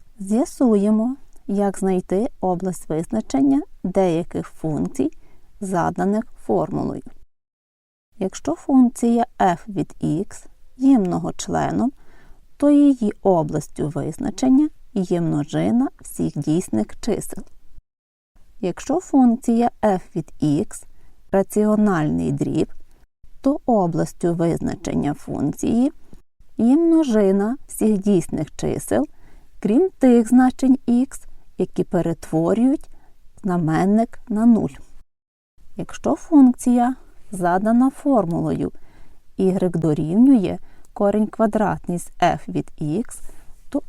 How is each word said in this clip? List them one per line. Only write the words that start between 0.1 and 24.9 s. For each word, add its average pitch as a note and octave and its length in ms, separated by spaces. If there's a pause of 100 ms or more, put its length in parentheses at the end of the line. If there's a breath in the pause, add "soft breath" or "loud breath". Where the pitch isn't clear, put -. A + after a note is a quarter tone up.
З'ясуємо, A3 960 (320)
як G3+ 320
знайти F#3+ 500 (120)
область F#3 480
визначення C4+ 720 (220)
деяких F3 640
функцій, F3 640 (500)
заданих F#3 640
формулою. - 800 (1160)
Якщо G#3 360
функція A#3+ 680 (140)
f F3+ 280
від F#3+ 340
x D#3 440 (320)
є C4 220
многочленом, E3+ 920 (640 soft breath)
то C#4+ 140
її C#4 500
областю D#3 680
визначення C4 800 (240)
є F3+ 280
множина E3 680 (120)
всіх - 360
дійсних - 640
чисел. - 440 (1160)
Якщо G#3 380
функція A#3+ 720 (100)
f G3 200 (140)
від - 260
x D3+ 440 (460)
раціональний G3 1000
дріб, - 420 (680)
то C#4+ 240
областю E3+ 680
визначення D#3+ 800